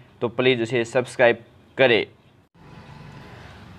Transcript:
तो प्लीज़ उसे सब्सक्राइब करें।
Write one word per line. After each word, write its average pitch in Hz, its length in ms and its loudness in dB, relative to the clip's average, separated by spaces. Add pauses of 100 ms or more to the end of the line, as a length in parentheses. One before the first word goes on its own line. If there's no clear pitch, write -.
(200)
तो 120 80 -4
प्लीज़ 127 340 0
उसे 117 220 -2
सब्सक्राइब 120 540 0 (400)
करें। 120 280 2 (1700)